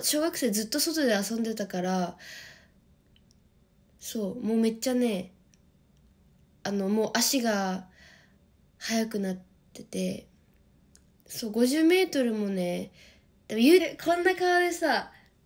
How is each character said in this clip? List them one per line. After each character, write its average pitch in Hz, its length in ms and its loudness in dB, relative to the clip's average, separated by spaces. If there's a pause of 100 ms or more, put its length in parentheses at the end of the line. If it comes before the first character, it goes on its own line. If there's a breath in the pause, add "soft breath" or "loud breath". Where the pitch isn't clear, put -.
小 302 200 0
学 330 160 -2
生 254 140 0
ず 208 160 -2
っ - 20 -14
と 294 100 -4
外 311 260 0
で 226 80 4
遊 202 220 -2
ん 226 80 -2
で 220 120 -4
た 208 120 -6
か 185 140 -4
ら、 180 360 -2 (1800 loud breath)
そ 208 300 -6
う、 233 120 -10
も 214 120 -2
う 226 40 2
め 226 120 4
っ 226 100 -6
ち 254 120 -2
ゃ - 20 0
ね、 226 400 0 (1300)
あ 202 80 -4
の、 196 160 -2
も 214 200 2
う - 80 -4
足 240 260 2
が 196 460 -2 (880 soft breath)
速 226 300 -2
く 214 120 -6
な 190 140 -4
っ 185 40 -8 (360)
て - 100 -20
て、 - 440 -6 (1000)
そ - 200 -8
う、 208 40 -6
五 233 140 4
十 302 180 2
メ 359 200 6
ー 349 60 0
ト 269 140 0
ル 233 100 0
も 208 140 -2
ね、 180 440 -4 (560 soft breath)
で 220 80 -8
も 226 60 2
言 330 320 6
う、 - 80 -16
こ 330 140 2
ん 349 80 -2
な 359 120 4
顔 349 240 2
で 349 120 2
さ、 285 400 -2 (340 loud breath)